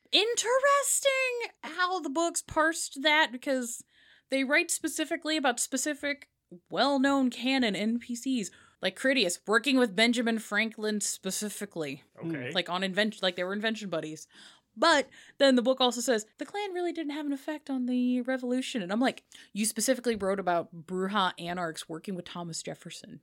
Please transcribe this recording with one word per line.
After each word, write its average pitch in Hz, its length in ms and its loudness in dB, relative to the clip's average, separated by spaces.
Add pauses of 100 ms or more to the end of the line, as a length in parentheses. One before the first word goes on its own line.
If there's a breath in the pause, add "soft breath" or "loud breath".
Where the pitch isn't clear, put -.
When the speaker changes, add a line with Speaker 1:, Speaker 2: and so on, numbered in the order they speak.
(120)
Speaker 1:
interesting 508 1400 0 (120)
how 359 380 -2
the 302 100 -6
books 330 320 -2
parsed 311 600 -2
that 302 300 4
because 254 500 -4 (480 soft breath)
they 269 140 2
write 320 260 2
specifically 311 680 -2
about 262 240 2
specific 285 680 -4 (420)
well-known 269 600 4
canon 240 460 2
N 220 220 0
P 240 160 -10
Cs, 240 360 -2 (320 soft breath)
like 190 140 -2
Critias, 262 500 2
working 233 320 4
with 226 180 4
Benjamin 226 420 2
Franklin 214 600 -2
specifically. 190 1040 -6 (220)
Speaker 2:
Okay. 143 280 -4
Speaker 1:
Like 175 160 -2
on 180 140 -2
invention, 196 400 0
like 185 140 2
they 180 80 -2
were 185 80 -2
invention 220 380 -4
buddies. 156 360 -6 (500 loud breath)
But 294 320 4 (300 loud breath)
then 269 180 8
the 240 60 4
book 254 180 2
also 247 200 2
says, 226 240 2 (140 soft breath)
"The 294 80 -10
Klan 403 260 -6
really 349 200 -2
didn't 311 200 -6
have 294 140 -6
an 285 60 -2
effect 294 360 -8
on 262 180 -2
the 247 360 2
revolution." 254 580 -2
And 180 120 -4
I'm 226 80 2
like, - 240 0 (280 loud breath)
"You 208 140 -2
specifically 240 500 0
wrote 196 220 0
about 175 340 0 (140)
Bruja 190 520 0
anarchs 170 500 -6
working 165 260 -8
with 175 120 -8
Thomas 175 360 -10
Jefferson." - 600 -14